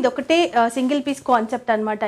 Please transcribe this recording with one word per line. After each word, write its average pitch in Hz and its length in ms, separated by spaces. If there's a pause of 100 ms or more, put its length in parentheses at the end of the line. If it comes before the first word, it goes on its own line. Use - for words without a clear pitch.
ఇది 254 120
ఒకటే, 320 280 (200)
uh, 233 60 (120)
single 269 280
piece 277 240
concept 233 460
అన్నమాట 214 320